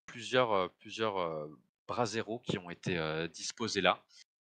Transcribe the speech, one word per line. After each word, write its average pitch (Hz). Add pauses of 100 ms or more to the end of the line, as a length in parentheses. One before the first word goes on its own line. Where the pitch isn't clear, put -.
plusieurs, 117
euh, 95 (120)
plusieurs, 104
euh, 80 (400)
braseros 110
qui -
ont 87
été, 87
euh, 80
disposés -
là 92 (360)